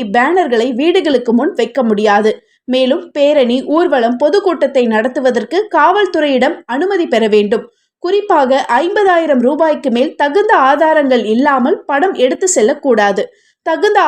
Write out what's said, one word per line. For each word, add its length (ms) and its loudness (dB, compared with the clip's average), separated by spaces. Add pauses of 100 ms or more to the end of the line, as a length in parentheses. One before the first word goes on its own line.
(100)
பேனர்களை 640 0
வீடுகளுக்கு 580 0
முன் 220 0
வைக்க 280 -4
முடியாது. 500 0 (360)
மேலும் 420 0
பேரணி, 460 2 (100)
ஊர்வலம், 520 0
பொதுக்கூட்டத்தை 680 0
நடத்துவதற்கு 720 -2 (100)
காவல்துறையிடம் 880 0 (100)
அனுமதி 400 -2
பெற 220 0
வேண்டும். 360 0 (380)
குறிப்பாக 580 0 (140)
ஐம்பதாயிரம் 680 0
ரூபாய்க்கு 480 0
மேல் 260 -2
தகுந்த 360 0 (100)
ஆதாரங்கள் 640 2
இல்லாமல் 580 0
படம் 300 -2
எடுத்து 340 -2
செல்லக்கூடாது. 760 0 (440)
தகுந்த 420 0